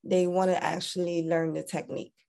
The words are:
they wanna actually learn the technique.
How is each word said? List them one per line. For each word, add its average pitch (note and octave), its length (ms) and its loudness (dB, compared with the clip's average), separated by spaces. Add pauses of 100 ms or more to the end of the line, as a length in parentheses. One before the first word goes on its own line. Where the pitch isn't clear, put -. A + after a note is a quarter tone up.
they F#3 220 4
wanna F#3 260 2
actually F3 680 -2
learn E3 320 0
the D#3 80 -4
technique. - 500 -8 (160)